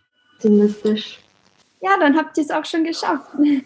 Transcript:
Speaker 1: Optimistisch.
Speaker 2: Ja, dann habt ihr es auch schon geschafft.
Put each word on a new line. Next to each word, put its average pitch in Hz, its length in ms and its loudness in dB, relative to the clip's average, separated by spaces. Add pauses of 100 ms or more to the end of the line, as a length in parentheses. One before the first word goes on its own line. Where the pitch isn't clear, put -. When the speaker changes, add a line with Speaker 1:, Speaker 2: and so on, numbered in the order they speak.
(360)
Speaker 1:
Optimistisch. 208 840 0 (600)
Speaker 2:
Ja, 381 180 0
dann 302 180 4
habt 311 200 -4
ihr 320 60 -2
es 294 80 -6
auch 311 140 -4
schon 330 180 -4
geschafft. 320 480 -6 (340)